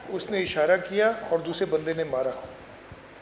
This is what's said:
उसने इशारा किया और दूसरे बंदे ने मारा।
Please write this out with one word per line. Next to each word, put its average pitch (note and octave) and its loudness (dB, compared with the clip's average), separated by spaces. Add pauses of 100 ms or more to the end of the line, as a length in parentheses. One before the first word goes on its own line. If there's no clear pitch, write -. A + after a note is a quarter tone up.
(120)
उसने F#3+ -2
इशारा E3 4
किया G3+ 2
और G3 0
दूसरे E3 -2
बंदे D#3 0
ने D#3+ -2
मारा। C3 -2 (800)